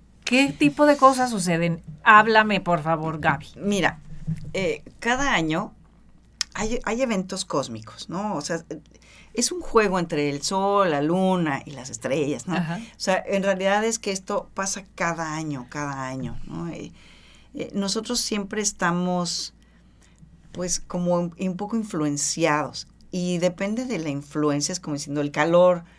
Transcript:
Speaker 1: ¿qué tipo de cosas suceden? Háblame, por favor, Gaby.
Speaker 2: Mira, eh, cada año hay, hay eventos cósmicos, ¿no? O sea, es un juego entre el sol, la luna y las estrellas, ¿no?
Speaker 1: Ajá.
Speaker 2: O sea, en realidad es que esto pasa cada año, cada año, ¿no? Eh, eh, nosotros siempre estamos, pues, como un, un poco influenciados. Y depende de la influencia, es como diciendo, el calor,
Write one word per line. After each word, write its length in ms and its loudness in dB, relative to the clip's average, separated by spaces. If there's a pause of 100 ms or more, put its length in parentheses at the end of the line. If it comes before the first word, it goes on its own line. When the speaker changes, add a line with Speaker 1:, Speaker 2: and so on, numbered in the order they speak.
(240)
Speaker 1:
¿qué 320 4
tipo 300 4
de 100 8
cosas 340 6
suceden? 520 0 (220)
Háblame, 560 8
por 220 0
favor, 380 -2
Gaby. 260 0 (100)
Speaker 2:
Mira, 440 0 (540)
eh, 280 -2 (180)
cada 340 2
año 380 0 (840)
hay, 300 -4
hay 180 -2
eventos 420 -2
cósmicos, 640 -6
¿no? 280 -6
O 40 -4
sea, 240 -6 (680)
es 160 0
un 100 -6
juego 380 2
entre 320 -2
el 120 -6
sol, 500 2
la 100 0
luna 640 2
y 80 -14
las 180 -12
estrellas, 560 -4
¿no? 100 -4
Speaker 1:
Ajá. 220 -2
Speaker 2:
O 220 -16
sea, 260 0
en 160 0
realidad 420 0
es 140 -2
que 140 -4
esto 420 -4
pasa 300 -6 (100)
cada 400 -2
año, 340 -6
cada 380 -6
año, 400 -6
¿no? 220 -8
Eh, 240 -12 (640)
eh, 200 -8
nosotros 460 -2
siempre 420 -4
estamos, 920 -2 (1000)
pues, 260 -4
como 380 0
un, 220 -2
un 180 -2
poco 200 -4
influenciados. 1120 0 (260)
Y 260 -2
depende 480 -2
de 120 -4
la 100 -4
influencia, 640 -2
es 60 -6
como 160 -6
diciendo, 260 -4
el 120 -2
calor, 500 4 (160)